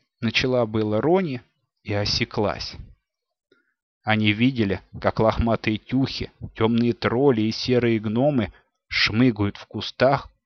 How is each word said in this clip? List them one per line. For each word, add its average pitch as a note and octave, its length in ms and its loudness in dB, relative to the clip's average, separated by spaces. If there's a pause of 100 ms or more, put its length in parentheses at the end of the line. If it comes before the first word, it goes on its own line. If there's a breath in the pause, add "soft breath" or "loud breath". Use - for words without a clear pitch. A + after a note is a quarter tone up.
(200)
начала B2 460 0
было G#2+ 340 0
Рони D#3 420 0 (420)
и G#2 100 -6
осеклась. G2+ 800 -4 (1300)
Они G#2+ 280 2
видели, A2 500 0 (180)
как - 200 -2
лохматые A2 580 0
тюхи, - 540 -4 (240)
тёмные A#2 380 0
тролли A#2+ 480 2
и A2 100 0
серые A#2+ 480 0
гномы A2+ 520 0 (360 soft breath)
шмыгают G#2 720 0
в - 100 -20
кустах - 640 0 (160)